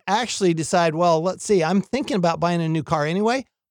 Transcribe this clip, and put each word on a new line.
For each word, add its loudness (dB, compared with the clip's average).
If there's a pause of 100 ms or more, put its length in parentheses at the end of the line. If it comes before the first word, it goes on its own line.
actually 0
decide, 0
"Well, 2
let's -4
see, 2
I'm 2
thinking -4
about 0
buying 0
a -2
new -2
car -2
anyway." -2 (280)